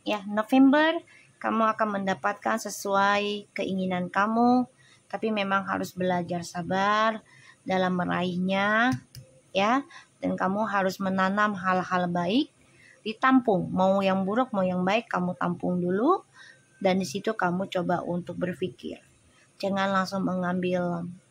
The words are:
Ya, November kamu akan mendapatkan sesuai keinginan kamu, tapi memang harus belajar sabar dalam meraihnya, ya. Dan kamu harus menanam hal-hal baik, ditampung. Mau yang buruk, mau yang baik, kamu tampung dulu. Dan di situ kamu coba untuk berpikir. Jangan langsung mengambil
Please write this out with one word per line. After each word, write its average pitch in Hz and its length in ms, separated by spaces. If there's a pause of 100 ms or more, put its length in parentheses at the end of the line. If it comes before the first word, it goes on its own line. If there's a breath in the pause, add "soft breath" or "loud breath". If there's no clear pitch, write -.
Ya, 208 240
November 269 720 (400 loud breath)
kamu 220 400
akan 208 240
mendapatkan 202 560
sesuai 202 960
keinginan 185 560
kamu, 233 560 (480 soft breath)
tapi 202 160
memang 196 400
harus 190 240
belajar 180 480
sabar 196 800 (480 loud breath)
dalam 185 320
meraihnya, 190 960 (560)
ya. 226 320 (400 loud breath)
Dan 185 160
kamu 196 320
harus 190 320
menanam 190 480
hal-hal 185 560
baik, 175 400 (560 soft breath)
ditampung. 220 640
Mau 190 320
yang 190 240
buruk, 220 320
mau 190 80
yang 185 240
baik, 226 160
kamu 180 320
tampung 175 480
dulu. 226 400 (560 loud breath)
Dan 190 240
di - 0
situ 202 320
kamu 185 320
coba 175 320
untuk 175 400
berpikir. - 640 (560 soft breath)
Jangan 196 320
langsung 190 320
mengambil 180 800 (260)